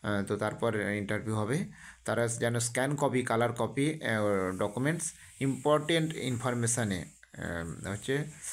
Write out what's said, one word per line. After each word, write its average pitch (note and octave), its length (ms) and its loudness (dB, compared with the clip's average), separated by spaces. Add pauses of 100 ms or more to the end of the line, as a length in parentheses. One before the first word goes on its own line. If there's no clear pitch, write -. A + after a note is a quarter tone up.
আহ, G#2 220 0
তো G2+ 120 0
তারপর G#2+ 440 0
ইন্টারভিউ G#2 540 -2
হবে। A2 240 0 (460)
তারা A2+ 240 2
যেন A#2 300 0
স্ক্যান C3 380 2
কপি, B2+ 260 2
কালার A#2 300 2
কপি, A#2+ 400 0
আহ, G#2 640 2
ডকুমেন্টস, C3 540 0 (280)
ইম্পর্টেন্ট D3+ 760 2
ইনফরমেশানে, A#2 880 0
আহ, E2+ 880 -8
হচ্ছে, B2+ 240 -2 (360)